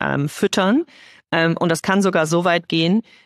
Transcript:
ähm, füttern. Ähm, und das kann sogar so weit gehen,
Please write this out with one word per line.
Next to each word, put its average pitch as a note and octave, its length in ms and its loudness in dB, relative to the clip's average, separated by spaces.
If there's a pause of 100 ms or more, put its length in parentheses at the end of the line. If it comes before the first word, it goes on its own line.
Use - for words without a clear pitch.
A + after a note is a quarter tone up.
ähm, C#3 280 -2
füttern. G#3 560 0 (500)
Ähm, E3 220 2
und E3+ 140 0
das D#3+ 100 -2
kann G3 220 0
sogar F#3+ 240 2
so E3+ 180 0
weit F3 240 0
gehen, E3+ 340 0 (240)